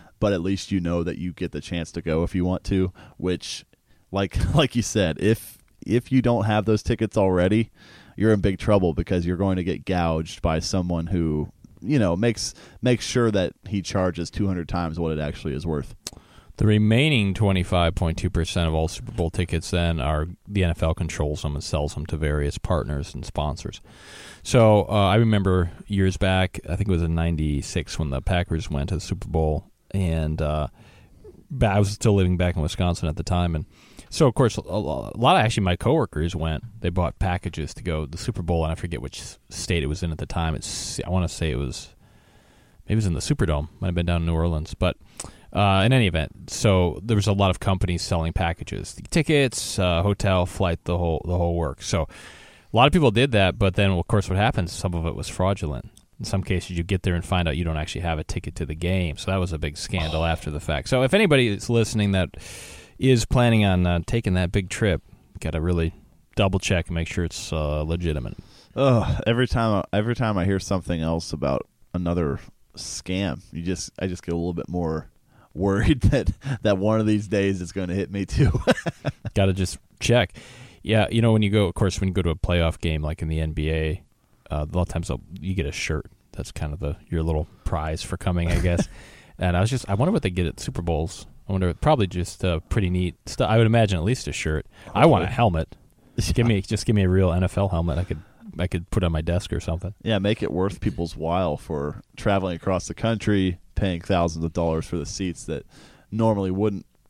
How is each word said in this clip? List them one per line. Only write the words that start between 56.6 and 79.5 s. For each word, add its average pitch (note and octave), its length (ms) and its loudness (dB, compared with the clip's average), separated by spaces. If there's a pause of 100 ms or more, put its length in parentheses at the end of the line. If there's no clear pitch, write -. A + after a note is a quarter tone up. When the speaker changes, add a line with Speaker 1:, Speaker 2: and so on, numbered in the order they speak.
Speaker 2:
you E2+ 80 0
get F2+ 180 -2
there F2+ 120 2
and E2+ 100 -2
find F2 240 0
out C#2+ 80 0
you E2+ 80 -2
don't D#2+ 120 -2
actually D#2 260 -6
have E2 180 -2
a D#2 40 -8
ticket - 320 -8
to D#2+ 100 -4
the D#2 80 -8
game. F2 420 -2
So - 140 -6
that F#2+ 80 0
was G#2 140 -2
a D#2+ 60 -6
big D#2 180 -6
scandal D#2+ 460 -2
Speaker 1:
Oh. E2 40 2
Speaker 2:
after D#2+ 240 -2
the D2 100 -6
fact. - 280 -4
So C3 140 2
if C3+ 120 2
anybody D3 340 4
is G2+ 220 -4
listening A2 420 2
that F#2 180 2 (680)
is B2+ 260 4
planning A#2 400 4
on, F#2 220 4
uh, F2 200 2
taking A2 280 0
that F2+ 160 0
big G2 200 -2
trip, G2 320 0 (380)
gotta E2 200 -4
really E2+ 320 0 (440)
double G2 240 2
check E2+ 280 0
and E2+ 80 -6
make E2 120 -2
sure F2 160 -2
it's, - 280 -8
uh, D2+ 300 -2
legitimate. D#2 540 -4 (400)
Speaker 1:
Ugh, B2+ 500 2
every A#2+ 200 2
time, A2+ 460 0
every G#2+ 240 0
time A2 200 0
I F2+ 80 0
hear G2 140 2
something F2 420 -2
else E2 320 -2
about C#2 340 -2 (260)
another E2+ 480 -2 (360)
scam, F#2 640 -6 (120)
you E2+ 100 -8
just, F2 280 -4 (100)
I F#2+ 80 -2
just F2+ 160 -8
get E2+ 80 -4
a E2+ 40 0
little E2+ 180 -4
bit E2+ 140 -8
more D#2+ 400 -4 (460)
worried G#2 460 2
<laughs> - 100 6
that, C3 200 2 (320)
that G#2 160 4
one A2 220 2
of G#2+ 60 2
these G#2+ 200 2
days G2 340 2
it's F2 120 -8
gonna F#2 220 -4
hit F#2+ 180 -2
me G2 140 -2
too. - 260 2 (440)
<laughs> - 380 -8
Speaker 2:
Gotta G2 180 4